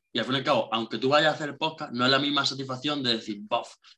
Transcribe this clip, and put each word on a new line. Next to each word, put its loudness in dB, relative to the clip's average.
Y 0
al 0
fin 0
y 2
al -2
cabo, 2
aunque -2
tú 2
vayas 6
a -4
hacer -6
el -12
podcast, -6
no 0
es 4
la 4
misma 0
satisfacción -4
de 2
decir, -8
"Bof, -2